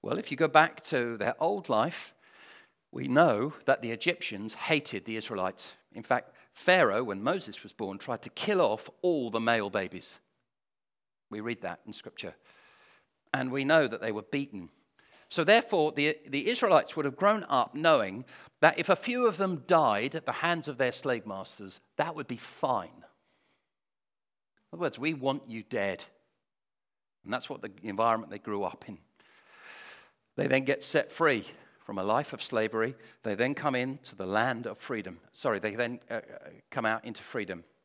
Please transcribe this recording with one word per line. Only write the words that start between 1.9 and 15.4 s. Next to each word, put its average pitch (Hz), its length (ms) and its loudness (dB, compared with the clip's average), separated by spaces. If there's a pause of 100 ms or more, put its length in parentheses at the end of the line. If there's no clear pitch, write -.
we 135 160 -6
know 139 480 4 (100)
that 135 160 4
the 117 100 -6
Egyptians 113 640 -4
hated 139 500 -2
the 113 140 -6
Israelites. 95 560 -4 (200)
In 113 100 -12
fact, - 280 0 (220)
Pharaoh, 131 500 4
when 101 200 -4
Moses 147 400 -4
was 101 100 -18
born, 98 240 -8
tried 117 240 -8
to - 80 -16
kill 202 320 0
off 113 260 2 (140)
all 147 300 0
the 113 80 -2
male 113 300 2
babies. 92 500 -6 (1120)
We 104 80 -8
read 113 220 -6
that 90 260 -8
in 107 60 -14
Scripture. - 420 -14 (1000)
And 131 180 -2
we 135 140 -2
know 151 220 6
that 110 120 -4
they 110 120 -2
were 104 100 -4
beaten. 110 480 -6 (600)
So 170 140 0